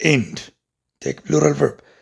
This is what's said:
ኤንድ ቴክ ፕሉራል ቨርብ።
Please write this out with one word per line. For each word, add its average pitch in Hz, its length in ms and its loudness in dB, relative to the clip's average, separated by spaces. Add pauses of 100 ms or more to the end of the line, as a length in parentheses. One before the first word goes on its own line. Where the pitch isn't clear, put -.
ኤንድ 143 320 0 (640)
ቴክ - 200 -6
ፕሉራል 151 340 2
ቨርብ። - 220 0 (240)